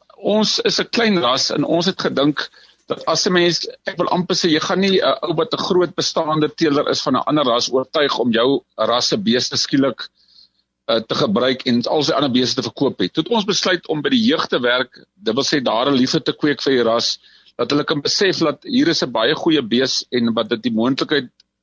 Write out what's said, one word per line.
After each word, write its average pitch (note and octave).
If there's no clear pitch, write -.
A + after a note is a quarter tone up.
ons -
is -
'n G#3
klein A3
ras C3
en -
ons C3
het F#3
gedink C#3+
dat -
as D#3
'n F#3+
mens, F3
ek -
wil E3+
amper F3+
sê, E3+
jy D#3
gaan F#3
nie F#3+
'n -
ou D#3+
wat D#3+
'n -
groot F3+
bestaande D3+
teeler D3
is -
van C3+
'n -
ander D3+
ras A#2+
oortuig C3
om B2
jou A#2+
ras A#2
se C#3+
beeste A#2
skielik, C3+
eh, A#2
te A2+
gebruik B2
en B2
al D3+
sy C#3+
ander C3+
beeste B2
te A#2
verkoop -
het. F#2
Toe D#3+
het -
ons G#3+
besluit F#3
om D3+
by D3
die A#2+
jeug D#3
te E3
werk, B2
dit A2
wil C3
sê D3
daar A#2
'n C#3+
liefde C3
te D3+
kweek C#3+
vir C#3
die B2
ras, A2+
dat A#2+
hulle D3
kan D3+
besef F3
dat D3
hier C#3
is D#3+
'n C3+
baie A#2+
goeie D3+
bees A#2+
en A#2
wat A2
dit A2+
die A#2+
moontlikheid C3